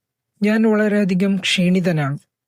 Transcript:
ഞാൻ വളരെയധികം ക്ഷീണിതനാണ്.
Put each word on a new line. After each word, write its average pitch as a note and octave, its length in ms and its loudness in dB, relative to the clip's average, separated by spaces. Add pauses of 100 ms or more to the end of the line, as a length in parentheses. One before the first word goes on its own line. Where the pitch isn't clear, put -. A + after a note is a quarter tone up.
(460)
ഞാൻ A3 140 2 (100)
വളരെയധികം G3+ 640 0 (120)
ക്ഷീണിതനാണ്. E3+ 760 0 (300)